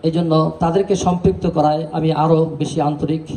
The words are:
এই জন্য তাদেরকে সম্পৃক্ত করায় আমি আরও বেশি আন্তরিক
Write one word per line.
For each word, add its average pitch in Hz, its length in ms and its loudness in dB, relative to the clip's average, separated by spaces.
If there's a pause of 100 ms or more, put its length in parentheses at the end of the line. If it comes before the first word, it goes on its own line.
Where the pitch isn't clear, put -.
এই 165 80 2
জন্য 160 480 2
তাদেরকে 190 360 0
সম্পৃক্ত 185 520 0
করায় 156 460 0
আমি 160 200 0
আরও 156 320 2
বেশি 151 360 -4
আন্তরিক 147 440 -2 (120)